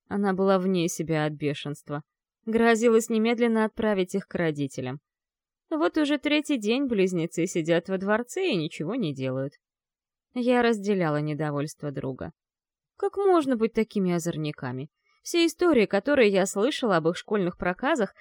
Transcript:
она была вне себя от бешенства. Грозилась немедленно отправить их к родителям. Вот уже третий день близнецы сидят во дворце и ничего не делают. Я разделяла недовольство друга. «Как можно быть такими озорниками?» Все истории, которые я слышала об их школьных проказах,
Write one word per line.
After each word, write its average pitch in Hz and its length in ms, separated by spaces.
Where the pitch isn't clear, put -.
она 202 260
была 190 240
вне 180 300
себя 156 360
от 151 80
бешенства. 147 720
Грозилась 233 640
немедленно 226 560
отправить 208 500
их 196 140
к - 60
родителям. 147 680
Вот 330 260
уже 302 220
третий 294 400
день 226 260
близнецы 185 600
сидят 170 420
во 190 80
дворце 226 540
и 226 60
ничего 165 380
не 180 200
делают. 131 400
Я 247 260
разделяла 196 640
недовольство 147 680
друга. 135 420
«Как 392 180
можно 339 400
быть 220 160
такими 202 400
озорниками?» 151 800
Все 339 240
истории, 311 400
которые 214 440
я 196 160
слышала 202 500
об 160 120
их 175 80
школьных 190 400
проказах, 214 640